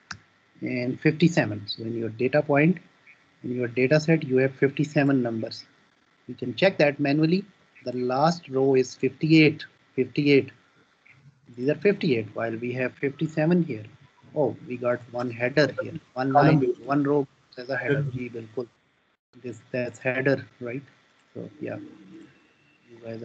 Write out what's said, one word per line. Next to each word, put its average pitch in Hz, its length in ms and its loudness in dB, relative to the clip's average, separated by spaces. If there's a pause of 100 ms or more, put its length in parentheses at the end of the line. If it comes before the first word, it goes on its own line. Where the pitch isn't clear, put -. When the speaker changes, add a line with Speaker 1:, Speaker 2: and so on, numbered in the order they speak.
(600)
Speaker 1:
and 127 480 -4
fifty-seven. 131 640 2
So 117 100 -12
in 113 160 -6
your 113 120 -4 (120)
data 147 200 2
point, 147 360 2 (680)
in 123 160 -6
your 120 80 -2 (120)
data 147 260 4
set, 160 240 2
you 127 140 4
have 135 100 -2 (100)
fifty-seven 139 640 0
numbers. 113 360 -8 (640)
You 123 140 -12
can 123 200 -6
check 190 160 2
that 147 300 2
manually. 160 360 2 (400)
The 123 80 -6 (200)
last 156 440 0
row 135 180 4
is 127 200 2
fifty-eight, 156 680 4 (360)
fifty-eight. 143 500 2 (1080)
These 127 180 0
are 156 120 -6
fifty-eight, 147 480 0
while 113 300 -4
we 123 160 -4
have 127 260 -4
fifty-seven 156 640 0
here. 107 160 -10 (560)
Oh, 113 140 0 (120)
we 123 80 -8
got 120 240 -2 (120)
one 123 180 -6
header 127 380 2 (140)
here, 165 160 -10 (160)
one 135 180 -2
Speaker 2:
Column 143 160 6
Speaker 1:
line, 151 160 6
Speaker 2:
based. 123 180 -2 (120)
Speaker 1:
one 147 100 2
row 143 220 0 (320)
as 123 180 -12
a - 0 -
header. 135 300 -2
Speaker 2:
Yes. 120 80 -8
Speaker 1:
Ji, 123 220 -8
bilkul. 113 300 -10 (800)
This, 113 160 -12 (120)
that's 123 260 -6
header, 135 380 0 (240)
right? 123 220 -8 (520)
So 117 140 -12 (120)
yeah, 113 180 -8 (1120)
you 117 160 -20
guys 113 180 -10